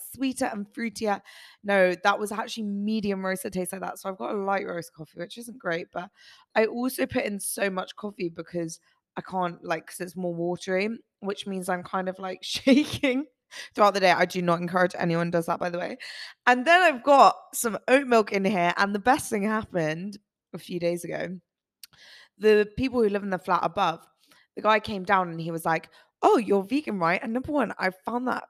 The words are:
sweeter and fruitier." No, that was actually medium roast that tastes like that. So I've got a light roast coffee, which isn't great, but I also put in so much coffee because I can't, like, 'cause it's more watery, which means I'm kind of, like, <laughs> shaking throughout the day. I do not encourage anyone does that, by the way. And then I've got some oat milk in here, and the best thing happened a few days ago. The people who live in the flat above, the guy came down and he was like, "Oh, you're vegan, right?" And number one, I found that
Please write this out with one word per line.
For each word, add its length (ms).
sweeter 320
and 260
fruitier." 500
No, 300
that 140
was 140
actually 320
medium 600
roast 180
that 100
tastes 200
like 80
that. 180
So 100
I've 80
got 160
a 40
light 280
roast 280
coffee, 260
which 180
isn't 220
great, 320
but 180
I 100
also 400
put 200
in 140
so 300
much 280
coffee 320
because 500
I 40
can't, 440
like, 200
'cause 140
it's 160
more 180
watery, 560
which 260
means 220
I'm 160
kind 240
of, 120
like, 200
<laughs> 40
shaking 800
throughout 180
the 60
day. 120
I 140
do 160
not 200
encourage 360
anyone 320
does 180
that, 120
by 100
the 80
way. 200
And 180
then 160
I've 220
got 320
some 240
oat 180
milk 240
in 140
here, 320
and 180
the 40
best 300
thing 140
happened 720
a 40
few 220
days 240
ago. 340
The 380
people 280
who 60
live 120
in 80
the 80
flat 240
above, 420
the 80
guy 160
came 240
down 260
and 100
he 120
was 120
like, 280
"Oh, 140
you're 260
vegan, 340
right?" 240
And 120
number 180
one, 260
I 140
found 380
that 200